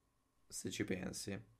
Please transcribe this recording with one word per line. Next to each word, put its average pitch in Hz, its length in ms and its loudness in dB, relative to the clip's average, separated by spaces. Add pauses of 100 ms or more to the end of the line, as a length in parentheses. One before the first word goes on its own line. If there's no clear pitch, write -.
(500)
se - 200 -2
ci 104 140 2
pensi, 92 480 0 (280)